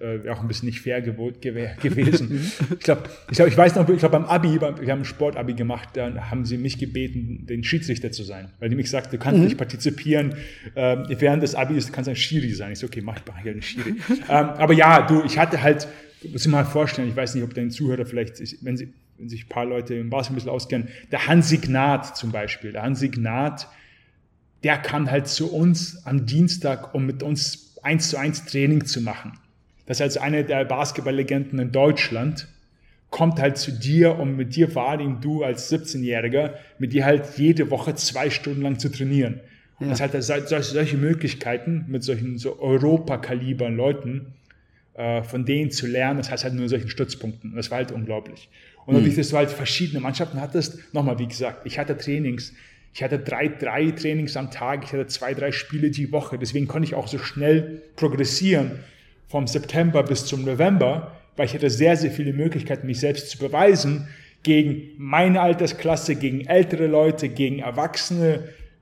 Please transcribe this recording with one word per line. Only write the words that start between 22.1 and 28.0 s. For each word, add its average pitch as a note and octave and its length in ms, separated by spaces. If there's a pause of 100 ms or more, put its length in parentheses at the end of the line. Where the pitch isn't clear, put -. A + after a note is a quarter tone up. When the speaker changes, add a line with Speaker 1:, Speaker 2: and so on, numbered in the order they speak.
Speaker 1:
zum A2+ 160
Beispiel, G#2+ 400
der G#2+ 100
Hansi C3 280
Gnad, A#2+ 580 (920)
der D3 160
kam D3 320
halt C#3+ 180
zu - 240
uns E3 540
am C3 180
Dienstag, C#3+ 680
um C3+ 100
mit C3 180
uns - 600
eins D#3+ 260